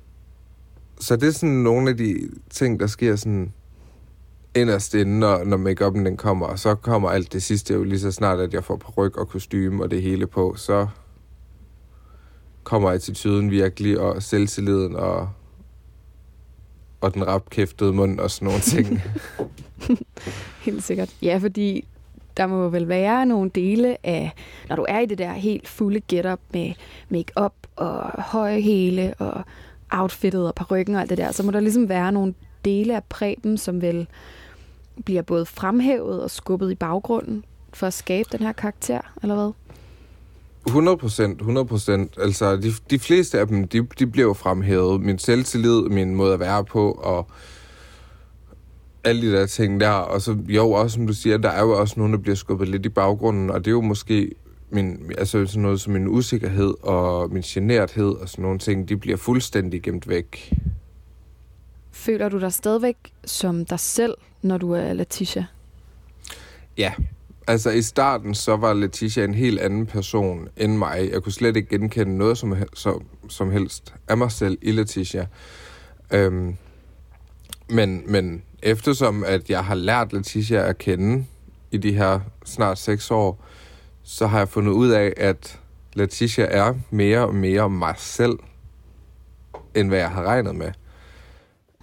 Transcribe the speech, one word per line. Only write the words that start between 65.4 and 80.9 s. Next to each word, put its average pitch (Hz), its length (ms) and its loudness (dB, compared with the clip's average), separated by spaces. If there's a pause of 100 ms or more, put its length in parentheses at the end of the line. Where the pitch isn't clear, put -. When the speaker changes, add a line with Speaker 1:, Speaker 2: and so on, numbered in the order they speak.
Speaker 1:
Ja. 104 140 0 (540)
Altså, 113 240 2
i 117 120 2
starten, 110 520 0
så 107 220 0
var 110 160 2
Letitia 104 520 0
en 101 100 0
helt 113 260 2
anden 101 260 0
person 95 720 -2
end 107 220 2
mig. 90 340 0
Jeg 92 100 -2
kunne 98 100 -6
slet 113 240 2
ikke 104 120 -2 (100)
genkende 101 400 0
noget 113 200 2
som 104 140 -4
he-, 95 120 -2 (100)
som, - 300 -4 (240)
som 95 220 -4
helst - 440 -4 (140)
af 110 100 2
mig 123 140 2
selv 95 300 0
i 110 100 2
Letitia. 98 540 -2 (840)
Øhm, 92 440 2 (1120)
men, 101 380 2
men 92 360 0 (200)
eftersom, 110 600 2
at 95 260 0
jeg 92 140 0
har 98 100 -2
lært 104 380 0
Letitia 107 460 0 (100)
at 92 100 -2
kende 101 460 0 (460)